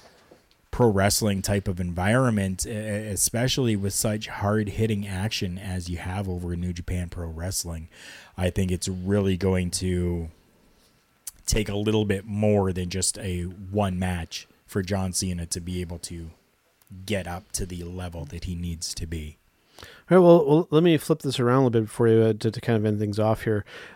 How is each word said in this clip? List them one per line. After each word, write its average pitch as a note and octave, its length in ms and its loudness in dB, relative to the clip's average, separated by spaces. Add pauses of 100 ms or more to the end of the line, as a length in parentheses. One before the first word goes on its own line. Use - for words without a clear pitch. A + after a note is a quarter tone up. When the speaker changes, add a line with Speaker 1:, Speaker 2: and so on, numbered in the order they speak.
(680)
Speaker 1:
pro - 200 4
wrestling G2 520 2
type G2+ 260 -2
of F#2 120 -4
environment, F#2+ 880 0
e-, - 40 -10
e-, - 20 -6
especially A2 1000 -2
with G2 180 -2
such G#2+ 340 -2
hard-hitting G#2 800 -2
action F#2+ 500 -4
as F#2 320 -6
you F2 80 -4
have G2 300 -6
over F2+ 260 -4
in E2+ 60 -4
New F2+ 140 -4
Japan F2 340 -6
Pro E2+ 200 -10
Wrestling, E2 600 -6 (500)
I F#2 120 2
think F#2 220 0
it's F#2 180 -4
really F#2+ 480 0
going F#2 340 0
to F2 580 -2 (1160)
take G#2+ 240 0
a G2+ 60 -4
little G#2+ 280 2
bit G2+ 220 -2
more G#2 480 2
than F2+ 160 -4
just F#2 300 -2
a F2+ 240 -4
one F#2+ 540 -2
match F2+ 500 -4 (180)
for - 160 -4
John F#2+ 320 -2
Cena F2+ 320 -4
to F2 160 -4
be F2+ 180 -6
able F2 200 -8
to E2 320 -12 (760)
get F#2+ 200 -2
up F2 280 -10
to G#2 120 -4
the F2 180 -8
level F2 420 -8
that D#2+ 180 -10
he F2+ 120 -6
needs E2+ 400 -8
to E2 120 -8
be. D#2 300 -8 (420)
Speaker 2:
All - 60 -16 (240)
right, F3 80 8
well, E3+ 280 10
well, D3+ 260 4
let D3+ 120 6
me E3+ 140 6
flip D3+ 240 0
this C3+ 180 -4
around B2+ 220 4
a C3+ 60 6
little A2+ 140 4
bit G#2+ 80 -2
for - 180 2
you, A2+ 140 8
uh, A2 120 4
to, G#2+ 180 0
to A2 100 -8
kind A#2 160 2
of G#2+ 80 2
end G#2+ 140 2
things G#2 200 0
off G#2+ 240 2
here. G#2+ 200 0 (320)